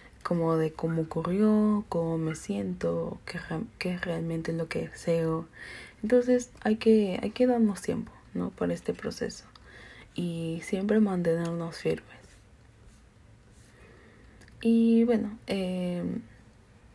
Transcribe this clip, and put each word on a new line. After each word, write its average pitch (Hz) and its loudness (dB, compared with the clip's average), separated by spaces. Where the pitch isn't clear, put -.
como 165 0
de 160 0
cómo 165 -2
ocurrió, 208 2
cómo 165 -2
me 160 -2
siento, 180 -4
qué - -12
re-, - -6
qué 180 -4
es 175 -8
realmente 165 -4
lo 165 -4
que 160 -6
deseo. 165 -2
Entonces, 247 4
hay 220 2
que, 214 4
hay 202 -2
que 254 2
darnos 226 2
tiempo, - -4
¿no? 180 -2
Para 175 -2
este 175 -4
proceso - -8
y 165 -6
siempre 208 2
mantenernos 170 0
firmes. - -4
Y 226 6
bueno, 214 0
eh, 180 -2